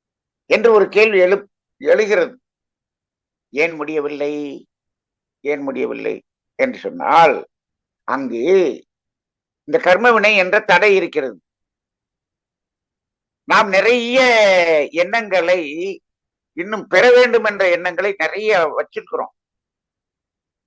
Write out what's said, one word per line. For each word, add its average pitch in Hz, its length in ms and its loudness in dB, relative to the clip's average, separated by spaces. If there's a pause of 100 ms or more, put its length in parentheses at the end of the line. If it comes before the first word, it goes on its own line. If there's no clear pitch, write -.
(460)
என்று 220 260 2
ஒரு 202 180 4
கேள்வி 208 300 2
எழு-, 185 300 2 (280)
எழுகிறது. 175 640 0 (1120)
ஏன் 160 260 -2
முடியவில்லை? 147 580 -6 (1080)
ஏன் 143 220 -6
முடியவில்லை 120 540 -8 (400)
என்று 127 240 -4
சொன்னால், 120 560 2 (680)
அங்கு 123 420 -6 (1160)
இந்த 151 200 -4
கர்மவினை 214 520 2
என்ற 185 240 0
தடை 202 360 2
இருக்கிறது. 151 460 -4 (2000)
நாம் 202 260 2
நிறைய 233 500 0 (720)
எண்ணங்களை, 185 680 -2 (1000)
இன்னும் 196 300 -10
பெற 233 240 4
வேண்டும் 233 320 4
என்ற 196 260 -2
எண்ணங்களை 180 480 -4
நிறைய 196 340 -4 (260)
வச்சிருக்கிறோம். - 560 -10 (1300)